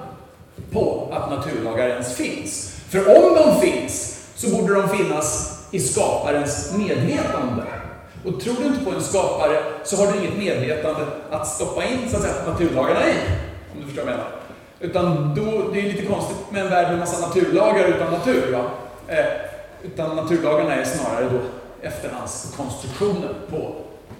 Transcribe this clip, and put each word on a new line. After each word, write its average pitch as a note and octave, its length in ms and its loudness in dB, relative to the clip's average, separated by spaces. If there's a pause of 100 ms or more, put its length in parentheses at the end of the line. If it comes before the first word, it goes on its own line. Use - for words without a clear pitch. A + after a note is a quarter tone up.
(720)
på - 400 0
att - 180 -4
naturlagar B2+ 580 -2
ens B2 260 -4
finns. - 760 -6
För G3 200 2 (100)
om F4 160 8
de C#4+ 260 8
finns, - 640 -2 (100)
så - 220 -2
borde G3 180 2
de F#3+ 140 2
finnas D#3 680 -2 (120)
i F#3+ 100 -2
skaparens D3 960 0
medvetande. G#3 840 0 (640)
Och - 160 -4
tror A#3+ 200 -2
du D4 60 0
inte A#3+ 180 0
på F#3 60 -2
en E3 120 -4
skapare D#3 600 2 (220)
så G3 120 -2
har G3+ 160 4
du - 60 0
inget F#3 200 -2
medvetande D#3 680 0 (240)
att D3+ 160 -4
stoppa - 380 -4
in, B3+ 260 -2
så G3+ 60 0
att - 60 0
säga, - 120 -2 (120)
naturlagarna D#3+ 600 2
i, - 40 4 (600)
om D3+ 60 -12
du C#3+ 60 -12
förstår C#3 160 -6
vad B2+ 100 -2
jag - 60 -2
menar. - 140 -8 (480)
Utan E3 540 0
då, G#3+ 380 0
det G3 80 0
är - 20 0
lite G3+ 240 -2
konstigt F3+ 300 -2 (140)
med G3 120 -2
en F#3 80 -2
värld F3 200 4
med F3 80 2
massa E3+ 280 -2
naturlagar E3+ 600 4
utan E3 240 2
natur, F3 400 2
va? A#2+ 120 0 (440)
Eh, D#3 160 2 (580)
utan D#3 340 -4
naturlagarna D3+ 580 2
är C3 100 0
snarare B2+ 440 0
då B2 100 2 (440)
efterhandskonstruktioner - 1500 -6 (220)
på D#3 240 -6 (460)